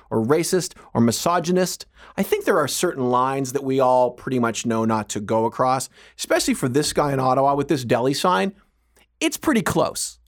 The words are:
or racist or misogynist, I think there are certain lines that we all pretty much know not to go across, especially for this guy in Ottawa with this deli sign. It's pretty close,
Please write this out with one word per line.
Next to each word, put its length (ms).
or 120
racist 520
or 60
misogynist, 840
I 60
think 200
there 140
are 100
certain 420
lines 440
that 100
we 160
all 320
pretty 280
much 260
know 180
not 260
to 120
go 240
across, 440
especially 380
for 120
this 240
guy 220
in 60
Ottawa 360
with 140
this 160
deli 300
sign. 380
It's 180
pretty 240
close, 560